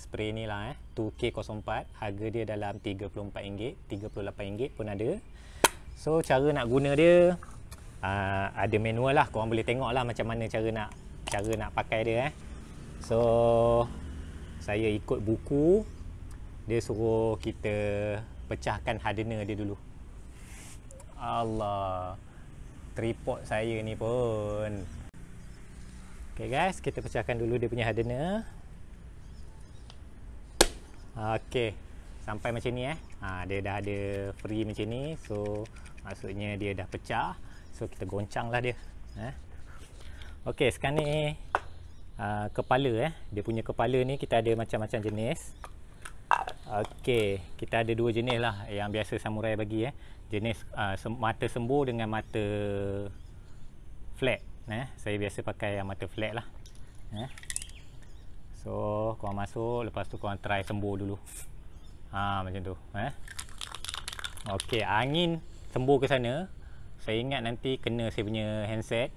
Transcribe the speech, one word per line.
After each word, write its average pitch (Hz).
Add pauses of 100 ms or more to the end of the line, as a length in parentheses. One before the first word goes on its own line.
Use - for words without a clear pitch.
spray 107
ni 110
lah, 104
eh. - (200)
Two 110
K 120
kosong 107
empat. 120 (160)
Harga 104
dia 113
dalam 104
tiga 101
puluh 101
empat 98
ringgit, 101
tiga 104
puluh 101
lapan 101
ringgit 110
pun 104
ada. 107 (800)
So, 160
cara 139
nak 143
guna 139
dia, 175 (640)
ah, 98
ada 104
manual 117
lah. 147
Korang 113
boleh 110
tengok 120
lah 131
macam 120
mana 113
cara 110
nak, 107 (400)
cara 107
nak 107
pakai 110
dia, 113
eh. 151 (760)
So, 117 (720)
saya 110
ikut 107
buku. 143 (800)
Dia 113
suruh 113
kita 107 (720)
pecahkan 110
hardener 107
dia 104
dulu. 101 (1400)
Allah, 101 (800)
tripod 113
saya 113
ni 110
pun. 107 (1500)
Okey 110
guys, 165
kita -
pecahkan 117
dulu 117
dia 117
punya 117
hardener. 123 (2750)
Okey, 110 (480)
sampai 107
macam 117
ni, 123
eh. 156 (240)
Ha, 101
dia 98
dah 98
ada 101 (420)
free 110
macam 107
ni. 135 (160)
So, 104 (400)
maksudnya 101
dia 101
dah 98
pecah. 151 (400)
So, 113
kita 95
goncang 104
lah 120
dia, 123 (480)
eh. 127 (1120)
Okey, 123
sekarang 147
ni, 151 (800)
ah, 104
kepala, 131
eh. - (160)
Dia 101
punya 113
kepala 123
ni 131
kita 117
ada 113
macam-macam 113
jenis. 110 (1120)
Okey, 107 (160)
kita 113
ada 113
dua 117
jenis 117
lah 107
yang 101
biasa 107
samurai 107
bagi, 107
eh. 139 (400)
Jenis, 107 (160)
ah, 98
sem-, 113
mata 113
sembuh 127
dengan 113
mata 110 (1800)
flat, 120 (240)
eh. 113 (120)
Saya 104
biasa 101
pakai 101
yang 98
mata 98
flat 107
lah, - (680)
eh. 117 (1300)
So, 104
korang 101
masuk, 117
lepas 101
tu -
korang 101
try 101
sembuh 101
dulu. 98 (960)
Ha, 98
macam 95
tu, 92 (220)
eh. 120 (1400)
Okey, 101
angin 139 (380)
sembuh 131
ke 135
sana. 135 (540)
Saya 110
ingat 131
nanti 120
kena 117
saya 107
punya 107
handset. 113